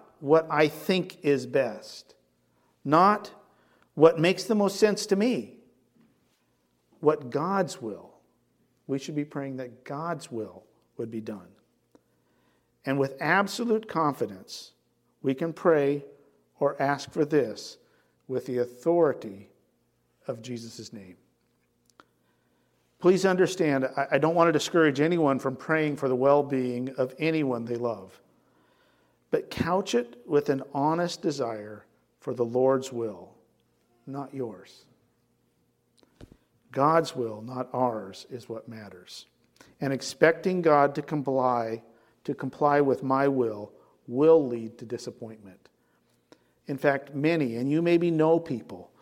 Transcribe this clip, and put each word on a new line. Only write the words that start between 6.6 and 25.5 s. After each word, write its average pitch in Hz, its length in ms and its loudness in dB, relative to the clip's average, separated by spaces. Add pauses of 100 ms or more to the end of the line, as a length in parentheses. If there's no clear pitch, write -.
what 147 280 2
God's 175 500 -2
will. 101 360 -14 (720)
We 139 100 -2
should 151 180 -8
be 147 100 -4
praying 139 320 -10
that 123 260 -14
God's 156 480 -8
will 101 320 -10 (340)
would 113 140 -8
be 113 100 -8
done. 107 280 -12 (1400)
And 139 120 -2
with 135 220 -2
absolute 202 680 0
confidence, 135 840 -4 (500)
we 135 140 0
can 165 180 -6
pray 143 520 2 (540)
or 143 220 0
ask 139 300 -2
for 156 140 0
this 139 520 -2 (500)
with 127 180 -6
the 123 140 -4
authority 123 880 0 (800)
of 117 140 -8
Jesus' 117 520 -14
name. 95 240 -20 (1800)
Please 185 260 4
understand, 175 600 2
I, 139 280 -4
I 143 40 4
don't 151 160 2
want 170 140 4
to 165 60 4
discourage 151 460 2
anyone 156 380 2
from 131 180 -4